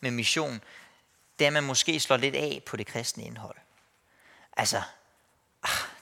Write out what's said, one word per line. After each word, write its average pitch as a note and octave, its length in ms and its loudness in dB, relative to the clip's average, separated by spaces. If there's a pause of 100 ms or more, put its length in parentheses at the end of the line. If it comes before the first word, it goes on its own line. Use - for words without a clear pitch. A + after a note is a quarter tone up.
med C3 100 -2
mission, A#2+ 500 0 (760)
det D3 60 6
er, - 20 6
at D3 60 4
man D3+ 120 2
måske C#3+ 360 2
slår C3+ 160 6
lidt C3+ 180 2
af C#3 320 -2
på - 100 -8
det G#2+ 100 -6
kristne A2+ 380 -6
indhold. A2 320 -14 (1000)
Altså, G#2+ 260 2 (800)
ah, - 180 -2 (220)